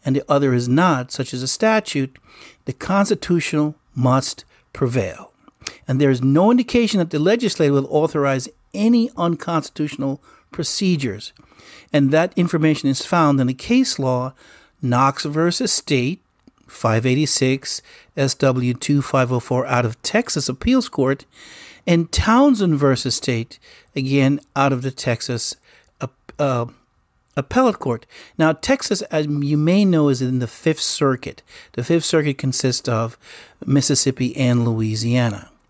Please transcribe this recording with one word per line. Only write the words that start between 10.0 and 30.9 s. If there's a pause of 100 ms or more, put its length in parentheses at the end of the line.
procedures. (580)
And
that
information
is
found
in
the
case
law, (500)
Knox
versus
State, (460)
five
eighty-six (340)
S
W
two
five
oh
four
out
of
Texas
Appeals
Court, (600)
and
Townsend
versus
State, (380)
again, (140)
out
of
the
Texas, (460)
uh, (300)
uh, (680)
Appellate
Court. (320)
Now,
Texas,
as
you
may
know,
is
in
the
Fifth
Circuit. (300)